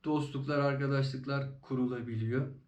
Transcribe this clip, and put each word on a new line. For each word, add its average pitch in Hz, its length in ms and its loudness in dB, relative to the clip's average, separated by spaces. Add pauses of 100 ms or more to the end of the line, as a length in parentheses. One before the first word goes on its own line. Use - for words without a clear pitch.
Dostluklar, 143 540 0
arkadaşlıklar 139 1000 0
kurulabiliyor. 123 920 0 (140)